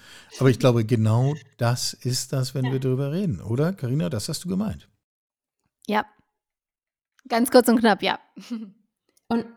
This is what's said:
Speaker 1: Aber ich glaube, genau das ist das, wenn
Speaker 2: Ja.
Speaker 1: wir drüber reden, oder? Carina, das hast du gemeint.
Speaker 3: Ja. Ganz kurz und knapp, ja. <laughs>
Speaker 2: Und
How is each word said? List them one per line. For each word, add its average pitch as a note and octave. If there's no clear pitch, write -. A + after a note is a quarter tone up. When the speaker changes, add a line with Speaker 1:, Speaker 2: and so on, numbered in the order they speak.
Speaker 1:
Aber C3+
ich A#2+
glaube, A#2
genau A2+
das A#2+
ist -
das, B2+
wenn C3
Speaker 2:
Ja. C3
Speaker 1:
wir C3+
drüber C3+
reden, E3+
oder? C3+
Carina, D#3
das G#2
hast -
du -
gemeint. F#2
Speaker 3:
Ja. G#3+
Ganz A#3
kurz B3
und A3+
knapp, G#3+
ja. -
<laughs> -
Speaker 2:
Und A#3